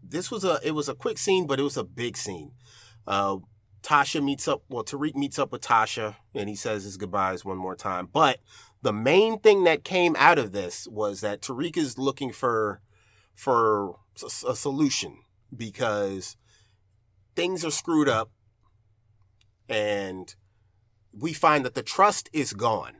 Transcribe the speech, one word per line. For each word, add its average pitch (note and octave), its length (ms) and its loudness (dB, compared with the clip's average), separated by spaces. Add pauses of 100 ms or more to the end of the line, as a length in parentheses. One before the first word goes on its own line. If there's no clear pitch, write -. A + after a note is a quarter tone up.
this F3 300 -8
was G3+ 140 -6
a, E3+ 180 2
it D#3 80 -2
was D3+ 160 -4
a C3 80 -6
quick - 220 -6
scene, F#3 300 2
but C#3 120 0
it C#3 40 2
was C#3 120 -2
a B2 80 -4
big A#2 320 -8
scene. D#2+ 380 -10 (520)
Uh, G3 320 0 (460)
Tasha C#3+ 400 2
meets C#3 240 -2
up, D3 220 -2
well, A#2+ 160 -6
Tariq D3 300 -6
meets C#3 220 -4
up C#3 140 0
with B2 120 -8
Tasha, A2 520 2 (180)
and G#2 140 -4
he G#2 80 -8
says G#2 300 -4
his G2 100 -12
goodbyes F#2+ 480 -2
one F#2+ 140 -6
more F#2 180 -6
time. F2+ 380 -6
But C#3+ 260 4 (420)
the A2+ 120 0
main F3+ 460 4
thing G3 260 6
that D#3+ 180 4
came F3 340 2
out D#3+ 220 8
of G#2+ 140 -4
this F#2 340 -8
was G#2 320 -4
that G#2 220 -4
Tariq D3 340 -6
is C#3 220 -2
looking C3+ 340 -2
for, A2 480 0 (560)
for G#2+ 600 2 (280)
s-, - 240 -8
a B2+ 80 -2
solution C3+ 600 -2 (360)
because G#2 840 -4 (1000)
things F3 300 -2
are D#3 60 -2
screwed D#3 360 2
up, A2 240 2 (1400)
and G2+ 680 -4 (840)
we D#3 160 -6
find D3+ 320 4
that B2 100 -6
the B2+ 80 -4
trust - 500 2
is D3 200 -2
gone. G#2 460 -2